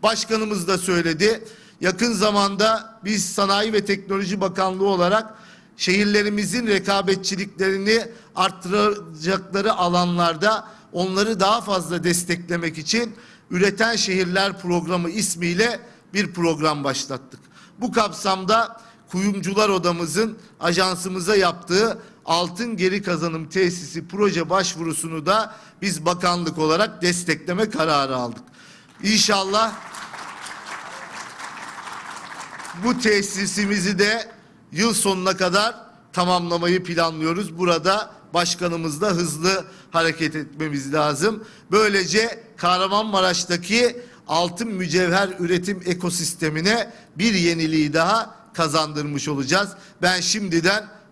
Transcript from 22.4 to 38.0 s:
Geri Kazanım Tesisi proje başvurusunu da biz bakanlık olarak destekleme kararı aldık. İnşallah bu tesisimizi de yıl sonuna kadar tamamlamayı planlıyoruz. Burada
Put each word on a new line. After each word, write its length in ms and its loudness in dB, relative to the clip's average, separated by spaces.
Geri 260 0
Kazanım 460 -4
Tesisi 600 -2
proje 420 0
başvurusunu 760 -2
da 280 0
biz 220 -4
bakanlık 540 0
olarak 440 2
destekleme 680 0
kararı 460 2
aldık. 260 -6
İnşallah 680 2
bu 140 2
tesisimizi 1000 0
de 320 2
yıl 220 2
sonuna 420 2
kadar 380 2
tamamlamayı 720 2
planlıyoruz. 760 -2
Burada 520 2